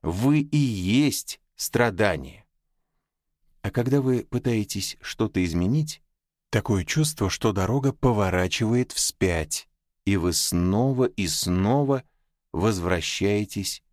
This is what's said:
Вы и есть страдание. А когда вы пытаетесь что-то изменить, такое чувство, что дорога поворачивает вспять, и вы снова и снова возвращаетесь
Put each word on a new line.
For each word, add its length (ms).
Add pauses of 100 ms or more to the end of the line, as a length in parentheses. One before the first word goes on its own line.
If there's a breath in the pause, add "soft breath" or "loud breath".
Вы 380
и 180
есть 840 (160)
страдание. 880 (1160)
А 100
когда 280
вы 240
пытаетесь 760
что-то 420
изменить, 580 (480)
такое 360
чувство, 440
что 220
дорога 400
поворачивает 1000
вспять, 760 (380)
и 100
вы 160
снова 760
и 200
снова 760 (480)
возвращаетесь 1400